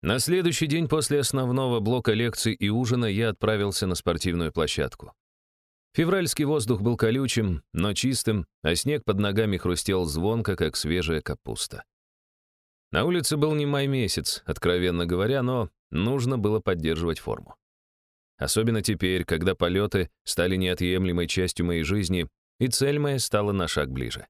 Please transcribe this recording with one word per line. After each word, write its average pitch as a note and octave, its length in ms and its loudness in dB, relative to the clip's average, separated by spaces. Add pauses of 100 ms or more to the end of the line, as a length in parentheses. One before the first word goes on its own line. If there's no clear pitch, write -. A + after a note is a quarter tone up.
На G2+ 180 0
следующий E3+ 480 0
день D#3 220 0
после D3 320 2
основного B2+ 580 0
блока A2+ 360 2
лекций A2+ 400 0
и G2+ 160 -2
ужина A#2+ 340 0
я A2 240 0
отправился G2+ 580 0
на F2+ 100 0
спортивную E2+ 540 0
площадку. - 600 -2 (800)
Февральский E3 540 0
воздух B2 340 0
был A2+ 160 0
колючим, A2+ 680 0 (100)
но G2 180 0
чистым, A2+ 540 0 (160)
а D#2+ 120 2
снег C#3+ 300 -2
под G2+ 140 2
ногами G#2 400 2
хрустел F2+ 480 0
звонко, F#2+ 500 0
как D#2 180 0
свежая D#2+ 460 0
капуста. - 640 -8 (1080)
На F2+ 120 2
улице E3+ 320 0
был D3+ 200 2
не D3 100 0
май C#3 220 0
месяц, - 580 -2
откровенно F2 580 0
говоря, G2+ 380 0
но B2 260 -2 (220)
нужно B2 480 0
было G#2 220 2
поддерживать E2 580 0
форму. - 380 -8 (840)
Особенно A2 420 0
теперь, F#2 460 0
когда E2+ 280 0
полёты F#2 540 0 (160)
стали F#2 320 0
неотъемлемой F2+ 680 0
частью F2 400 -2
моей E2+ 160 0
жизни, F2 440 0 (320)
и B2+ 100 2
цель C#3 300 0
моя C#3+ 200 0
стала G#2 340 0
на F2+ 160 0
шаг C#2+ 220 -2
ближе. B1+ 400 -6